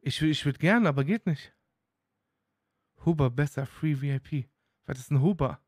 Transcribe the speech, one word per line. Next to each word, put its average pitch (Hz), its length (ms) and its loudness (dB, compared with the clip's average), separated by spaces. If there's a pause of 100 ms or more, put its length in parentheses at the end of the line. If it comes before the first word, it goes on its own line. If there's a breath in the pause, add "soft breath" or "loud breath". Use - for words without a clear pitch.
Ich - 200 -4
wü-, 156 80 2
ich - 160 -2
würd 139 140 -2
gern, 208 260 4
aber 139 180 2
geht 190 220 -2
nicht. - 260 -4 (1500)
Huber 151 260 2
besser, 139 340 -4
Free 156 300 -4
V 135 80 -6
I 139 160 -2
P. 135 300 -8 (360)
Was - 140 -8
ist 127 100 -18
ein 139 120 4
Huber? 147 460 0